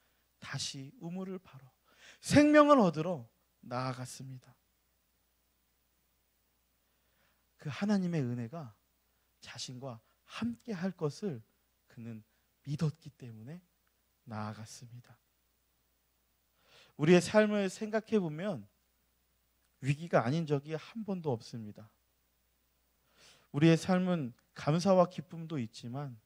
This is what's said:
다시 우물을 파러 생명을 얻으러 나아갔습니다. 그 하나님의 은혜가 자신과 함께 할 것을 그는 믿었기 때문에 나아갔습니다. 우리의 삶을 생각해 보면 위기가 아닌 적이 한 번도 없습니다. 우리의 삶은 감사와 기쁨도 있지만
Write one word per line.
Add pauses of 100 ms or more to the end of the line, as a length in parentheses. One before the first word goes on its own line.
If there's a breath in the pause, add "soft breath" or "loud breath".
(380)
다시
우물을
파러 (480 soft breath)
생명을
얻으러 (340)
나아갔습니다. (3000)
그
하나님의
은혜가 (640)
자신과 (240)
함께
할
것을 (440)
그는 (420)
믿었기
때문에 (640)
나아갔습니다. (1800 soft breath)
우리의
삶을
생각해
보면 (1120)
위기가
아닌
적이
한
번도
없습니다. (1600 soft breath)
우리의
삶은 (220)
감사와
기쁨도
있지만